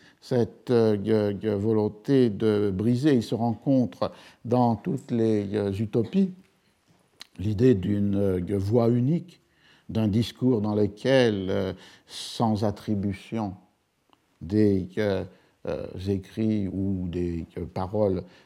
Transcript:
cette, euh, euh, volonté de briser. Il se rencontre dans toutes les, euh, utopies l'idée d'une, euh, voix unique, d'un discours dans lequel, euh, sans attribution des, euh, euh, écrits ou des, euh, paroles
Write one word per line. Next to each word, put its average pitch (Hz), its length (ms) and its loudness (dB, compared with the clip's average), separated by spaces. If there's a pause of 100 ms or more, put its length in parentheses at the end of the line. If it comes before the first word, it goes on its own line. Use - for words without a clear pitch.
(220)
cette, - 480 -4
euh, 113 280 4 (460)
euh, 104 140 0
volonté 110 720 2
de 104 440 0
briser. 123 420 2
Il 113 80 2
se - 120 -4
rencontre 117 760 0 (320)
dans 120 320 2
toutes 127 360 -6
les, 110 440 0
euh, 101 160 0
utopies 117 600 0 (1040)
l'idée 107 380 4
d'une, 101 400 0
euh, 98 420 0
voix 113 320 2
unique, 123 520 -2 (480)
d'un 110 180 0
discours 113 540 0
dans 107 140 -2
lequel, 104 760 2
euh, 95 240 -2 (340)
sans 110 560 -4
attribution 101 920 -6 (840)
des, 98 480 2 (120)
euh, 95 260 -2 (420)
euh, - 200 -6 (200)
écrits 104 600 -2
ou 95 420 -4
des, 85 360 -4 (120)
euh, 90 80 -6
paroles 95 580 -2 (220)